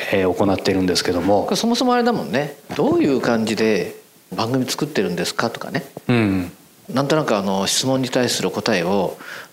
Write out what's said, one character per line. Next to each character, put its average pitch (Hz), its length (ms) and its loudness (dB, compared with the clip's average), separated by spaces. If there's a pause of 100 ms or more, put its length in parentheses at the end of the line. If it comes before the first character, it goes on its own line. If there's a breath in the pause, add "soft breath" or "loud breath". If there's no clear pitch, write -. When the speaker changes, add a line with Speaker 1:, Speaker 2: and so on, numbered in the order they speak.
(120)
Speaker 1:
え 98 120 2
ー、 92 80 2
行 98 200 2
っ 92 60 0
て - 120 0
い 95 40 2
る 92 80 0
ん 92 40 2
で 90 80 2
す - 80 0
け - 80 -2
ど 87 100 -2
も。 98 260 4
Speaker 2:
こ - 40 -2
れ 202 60 0
そ 226 100 0
も 233 80 2
そ 262 100 2
も 247 100 4
あ - 20 4
れ 240 80 2
だ 240 80 2
も 208 100 -2
ん 165 80 -8
ね。 147 240 -2 (240)
「ど 247 160 2
う 339 80 4
い 214 60 4
う 131 120 2
感 117 240 2
じ 107 120 0
で 107 400 0 (360)
番 110 200 -4
組 131 140 0
作 - 180 -4
っ 147 40 -2
て 123 140 -2
る 92 80 -2
ん 87 60 -4
で 87 80 -2
す - 100 -4
か？」 - 160 0
と - 80 -8
か - 140 -12
ね。 165 120 -4 (220)
Speaker 1:
う 127 60 2
ん。 95 400 2 (400)
Speaker 2:
な 127 100 0
ん 143 60 0
と 156 80 4
な 151 80 2
く 123 100 0
あ 101 60 2
の 98 260 0
質 - 200 0
問 131 160 2
に 120 80 -4
対 123 180 2
す - 140 -2
る 113 80 0
答 107 280 0
え 87 40 0
を 92 340 0 (360 loud breath)